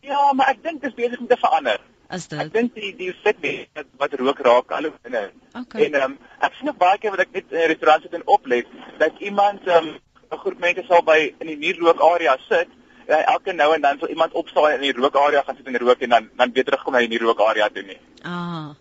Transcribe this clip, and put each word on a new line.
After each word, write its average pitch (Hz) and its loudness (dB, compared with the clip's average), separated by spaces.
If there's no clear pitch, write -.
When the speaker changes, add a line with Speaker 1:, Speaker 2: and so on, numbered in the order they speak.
Speaker 1:
Ja, 285 0
maar 262 2
ek - -4
dink 311 -8
dit 285 -6
is - -20
besig 240 -4
om 233 -10
te 240 4
verander. 135 0
Speaker 2:
Is 180 -10
dit? 151 -10
Speaker 1:
Ek 151 -8
dink 233 0
die, 202 -10
die 185 -8
sit - 0
nie - -8
wat, 151 -12
wat 143 -4
rook 135 -2
raak, 123 4
al 143 -6
hoe 156 -6
minder. 113 -8
Speaker 2:
Okay. 180 -2
Speaker 1:
En, 147 -6
ehm, 135 0
ek - -4
sien 285 -6
ook - -10
baie 185 4
keer 214 -4
wat 190 -8
ek 185 -2
net 190 -8
in 156 -6
'n 165 0
restaurant 156 2
sit - -16
en 165 -8
oplet, 123 2
dat 156 2
iemand, 202 -2
ehm, 165 2
'n - -10
groep - -8
mense 175 -2
sal 175 6
by 160 2
in 160 -12
die 160 -10
nie-rook 165 0
area 160 4
sit, 175 0
en 156 2
elke 175 -2
nou 156 2
en 156 0
dan 143 0
sal 160 -6
iemand 160 -2
opstaan 151 0
in 131 -2
die 139 -2
rook 127 0
area 143 2
gaan 135 -6
sit 135 -18
en 127 -6
rook 120 2
en 123 -4
dan, 113 2
dan 123 0
weer 127 0
terugkom 139 -2
na 127 4
die 117 2
nie-rook 113 0
area 107 2
toe 101 -12
nie. 95 -18
Speaker 2:
Ah. 175 -10